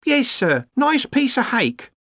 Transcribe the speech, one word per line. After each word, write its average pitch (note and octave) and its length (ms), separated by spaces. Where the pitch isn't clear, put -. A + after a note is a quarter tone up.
Yes, C#4+ 220
sir. C#3+ 460
Nice D4 320
piece C#4 280
of A#3+ 120
hake. F#3 420